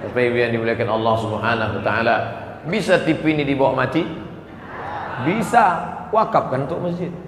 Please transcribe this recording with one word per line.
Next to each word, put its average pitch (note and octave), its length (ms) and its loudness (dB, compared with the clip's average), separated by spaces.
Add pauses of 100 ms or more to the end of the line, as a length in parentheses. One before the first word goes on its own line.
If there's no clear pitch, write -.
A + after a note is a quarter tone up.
Bapak A2 160 -2
Ibu A#2+ 160 4
yang A#2+ 160 2
dimuliakan A2+ 420 0
Allah A2+ 220 2
Subhanahu G#2+ 640 0
wa - 20 -6
taala, A2+ 340 2 (520)
bisa F3+ 340 2
T D#3+ 140 2
V - 80 -6
ini D3+ 240 2
dibawa C3 400 2
mati? D#3+ 160 0 (1200)
Bisa. G3 720 2 (180)
Wakafkan D3 560 2
untuk E3+ 160 -4
masjid. F3 240 -4 (180)